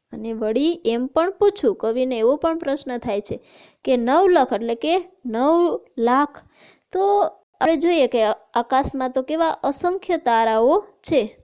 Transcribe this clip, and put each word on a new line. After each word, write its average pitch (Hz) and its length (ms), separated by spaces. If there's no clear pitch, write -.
અને 226 200
વળી 226 520
એમ 233 220
પણ 330 240
પૂછું, 392 440
કવિને 247 440
એવો 240 180
પણ 330 220
પ્રશ્ન 277 400
થાય 208 220
છે - 200
કે 262 120
નવ 269 320
લખ 285 240
એટલે 233 220
કે 311 240
નવ 294 540
લાખ, 262 400
તો 403 280
આપણે 320 160
જોઈએ 320 300
કે 233 180
આકાશમાં 262 560
તો 262 120
કેવા 320 260
અસંખ્ય 349 680
તારાઓ 233 640
છે, - 640